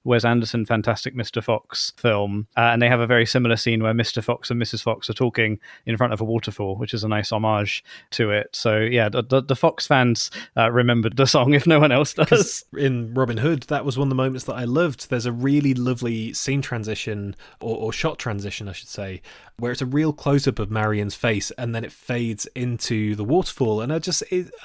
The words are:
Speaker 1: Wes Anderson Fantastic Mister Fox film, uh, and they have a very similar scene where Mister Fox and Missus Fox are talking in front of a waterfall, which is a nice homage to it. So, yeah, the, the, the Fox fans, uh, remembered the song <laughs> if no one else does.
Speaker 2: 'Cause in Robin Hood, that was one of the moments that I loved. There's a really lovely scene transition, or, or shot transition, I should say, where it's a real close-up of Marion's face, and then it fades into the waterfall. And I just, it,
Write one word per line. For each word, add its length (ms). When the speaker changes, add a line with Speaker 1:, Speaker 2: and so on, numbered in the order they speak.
Speaker 1:
Wes 220
Anderson 400
Fantastic 500
Mister 260
Fox 560
film, 500
uh, 40
and 200
they 80
have 100
a 80
very 180
similar 300
scene 260
where 120
Mister 280
Fox 280
and 100
Missus 220
Fox 280
are 40
talking 460
in 120
front 160
of 80
a 40
waterfall, 500
which 180
is 100
a 40
nice 240
homage 520
to 180
it. 220
So, 280
yeah, 300
the, 140
the, 180
the 140
Fox 320
fans, 420
uh, 160
remembered 460
the 80
song 280
<laughs> 20
if 100
no 140
one 120
else 220
does. 160
Speaker 2:
'Cause 340
in 300
Robin 240
Hood, 260
that 220
was 120
one 100
of 20
the 60
moments 280
that 120
I 100
loved. 440
There's 160
a 60
really 420
lovely 600
scene 280
transition, 720
or, 160
or 160
shot 260
transition, 480
I 60
should 160
say, 320
where 140
it's 100
a 40
real 260
close-up 480
of 100
Marion's 460
face, 360
and 220
then 120
it 80
fades 520
into 600
the 80
waterfall. 560
And 140
I 60
just, 300
it, 220